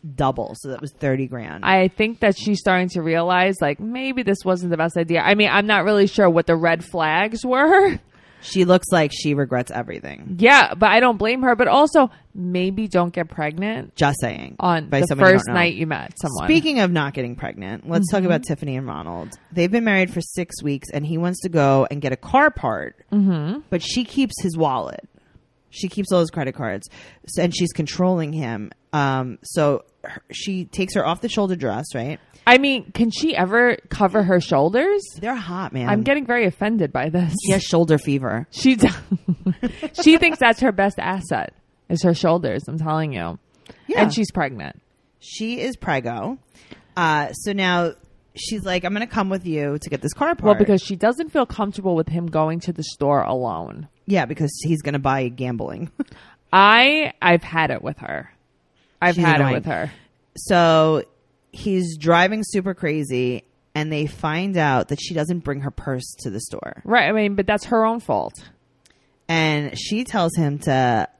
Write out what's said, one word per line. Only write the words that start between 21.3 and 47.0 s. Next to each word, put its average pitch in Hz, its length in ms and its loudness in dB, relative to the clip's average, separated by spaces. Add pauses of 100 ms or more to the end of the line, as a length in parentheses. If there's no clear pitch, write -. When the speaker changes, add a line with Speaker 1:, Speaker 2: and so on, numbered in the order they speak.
Speaker 1:
to 185 80 -6
go 139 400 4
and 143 100 -6
get 135 140 -4
a - 20 -2
car 285 360 2
part, 95 600 -6
Speaker 2:
Mm-hmm. 190 500 0 (100)
Speaker 1:
but 175 100 -2
she - 240 -4
keeps 262 340 -2
his 170 160 -2
wallet. 127 540 -2 (600)
She - 180 -6
keeps 196 220 -6
all 180 80 4
his 165 100 2
credit 135 240 -6
cards, 104 340 -8 (380)
s-, - 140 -6
and 170 140 0
she's 175 200 -2
controlling 165 600 -2
him. 117 380 -8 (220)
Um, 135 500 -2
so 147 400 0 (200)
her, - 180 -16 (100)
she 185 340 -8
takes - 280 -6
her 185 120 0
off-the-shoulder 196 500 -2
dress, 131 400 -4
right? 135 240 -6 (300)
Speaker 2:
I 254 100 10
mean, 269 340 -2
can 226 180 0
she 311 240 -2
ever 226 400 2 (140)
cover 202 340 2
her 180 160 4
shoulders? 233 640 2 (180)
Speaker 1:
They're 226 160 -6
hot, 180 380 -8
man. 127 160 -4
Speaker 2:
I'm 214 140 2
getting 277 220 0
very 240 200 0
offended 196 480 -2
by 135 160 -4
this. 165 240 0 (120)
Speaker 1:
She 190 60 2
has 190 100 4
shoulder 165 360 2
fever. 131 540 -4
Speaker 2:
She 262 260 4
d-, 254 100 6 (560)
<laughs> - 580 -6
she 311 160 8
thinks 330 220 2
that's 233 220 4
her 247 100 2
best 196 260 0
asset, 170 560 -6 (360)
is 170 140 -2
her 175 100 4
shoulders, 160 560 0
I'm 151 100 -8
telling 156 320 -2
you. 85 260 -8 (500)
Speaker 1:
Yeah. - 160 2
Speaker 2:
And 147 100 2
she's 214 180 -2
pregnant. 127 500 -8 (380)
Speaker 1:
She 226 400 -8
is 247 160 -6
preggo. 131 600 -6 (580)
Uh, 156 380 0